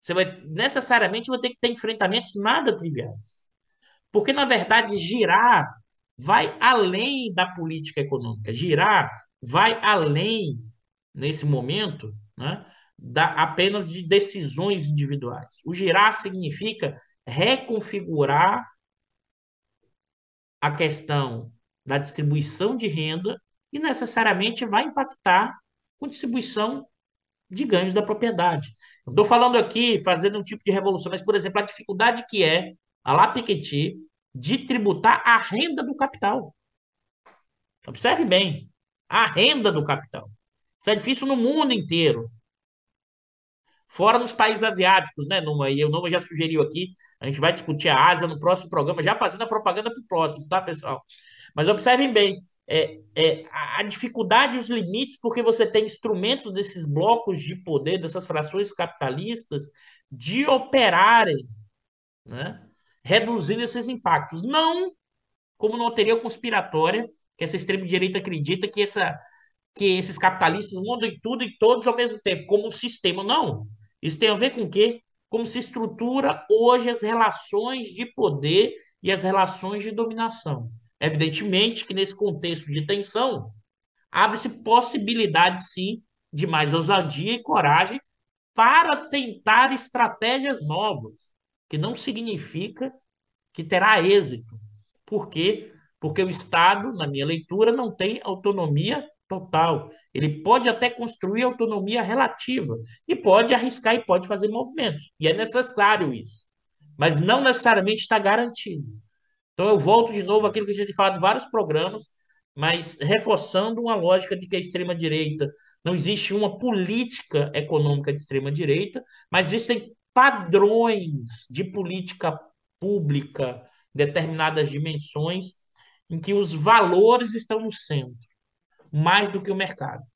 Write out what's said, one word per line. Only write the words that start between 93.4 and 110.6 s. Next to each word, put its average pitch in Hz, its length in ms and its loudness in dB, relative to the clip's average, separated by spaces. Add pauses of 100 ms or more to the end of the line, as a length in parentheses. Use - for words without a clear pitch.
que 165 100 -10
terá 190 380 4
êxito. 170 580 0 (460)
Por - 240 -6
quê? 180 440 -2 (280)
Porque 156 220 -2
o 185 80 -2
Estado, 196 600 2
na 170 140 -6
minha 139 200 -4
leitura, 180 460 2
não 240 220 -2
tem 202 280 -2
autonomia 190 840 -2 (220)
total. 165 640 0 (240)
Ele 147 280 -2
pode 240 260 4
até 233 200 0
construir 226 540 -4
autonomia 220 600 -2
relativa 240 720 -2 (320)
e 349 80 0
pode 220 380 6
arriscar 233 420 2
e 233 100 -2
pode 180 220 2
fazer 202 220 -2
movimentos. 233 720 -6
E 156 80 4
é 170 60 4
necessário 208 800 2
isso. 113 320 -16 (500)
Mas 147 200 4
não 208 260 4
necessariamente 220 580 4
está - 180 0
garantido. 196 680 -2 (720)
Então, 196 140 2
eu 202 80 6
volto 226 340 6
de 202 100 -4
novo 208 240 2
àquilo 208 200 -2